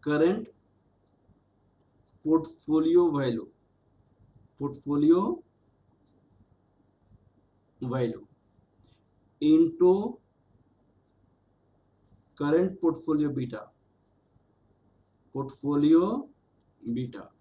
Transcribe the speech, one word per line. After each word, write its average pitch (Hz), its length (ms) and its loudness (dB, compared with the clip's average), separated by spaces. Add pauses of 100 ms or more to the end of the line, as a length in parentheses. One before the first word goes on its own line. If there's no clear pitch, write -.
current 165 440 0 (1800)
portfolio 160 840 0
value, 123 380 -4 (1120)
portfolio 151 840 0 (2500)
value 123 420 -6 (1160)
into 170 800 2 (2250)
current 170 420 -2
portfolio 151 500 -2
beta, 127 360 -8 (1700)
portfolio 151 920 2 (680)
beta 120 360 -10 (120)